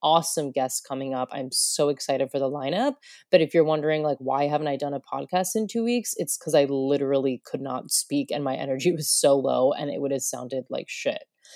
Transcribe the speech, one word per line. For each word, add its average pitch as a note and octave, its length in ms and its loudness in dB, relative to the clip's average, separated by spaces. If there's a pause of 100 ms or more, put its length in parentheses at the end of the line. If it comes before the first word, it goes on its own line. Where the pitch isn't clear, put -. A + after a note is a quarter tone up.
awesome D#3 500 2
guests C3 340 -2
coming C3+ 280 -6
up. B2+ 180 -4
I'm C3 180 -8
so - 380 0
excited C#3 420 -2
for C#3+ 80 -2
the C3+ 120 0
lineup. E3+ 460 -2 (340)
But F3+ 100 8
if D#3 140 0
you're E3 100 8
wondering, D#3 380 0
like, D3 160 0
"Why C3+ 260 0
haven't D3 240 0
I C#3 80 -2
done C#3+ 160 -4
a C#3 80 -4
podcast F3 560 -2
in A3 120 0
two A#3 160 -2
weeks?" A#3+ 340 -2
It's - 180 -4
'cause D#3 180 -4
I D3 100 8
literally C3+ 840 0
could C3+ 160 -8
not C3 280 -6
speak - 400 -2
and D3 140 -2
my C3+ 120 -2
energy C#3 360 0
was D#3 160 -2
so C#3 300 6
low C3 340 4
and - 180 -4
it - 120 -4
would C#3 100 -2
have C3+ 100 -2
sounded B2+ 460 -6
like - 220 -8
shit. - 340 -4 (320)